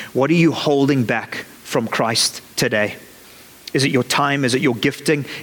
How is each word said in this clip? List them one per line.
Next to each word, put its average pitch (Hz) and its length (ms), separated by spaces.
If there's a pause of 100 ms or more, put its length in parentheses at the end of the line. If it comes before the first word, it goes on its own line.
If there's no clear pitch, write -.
(140)
What 135 180
are 170 40
you 165 160
holding 139 520
back 110 420 (180)
from 117 240
Christ - 540 (140)
today? 107 400 (760)
Is 135 100
it 139 80
your 123 120
time? 143 420
Is 120 80
it 131 80
your 127 140
gifting? 143 500 (180)